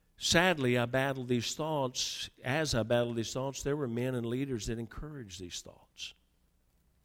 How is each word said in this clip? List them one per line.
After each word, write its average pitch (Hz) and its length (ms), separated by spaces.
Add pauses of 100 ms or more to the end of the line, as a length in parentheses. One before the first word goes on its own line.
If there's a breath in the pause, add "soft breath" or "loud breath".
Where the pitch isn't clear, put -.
(160)
Sadly, 160 600
I 120 100
battled 131 420
these 123 260
thoughts. 147 760 (140)
As 135 320
I 113 80
battled 120 320
these 113 180
thoughts, 131 300
there 143 140
were 147 100
men 123 300
and 117 100
leaders 127 400
that 117 140
encouraged 113 600
these 87 200
thoughts. - 540 (920)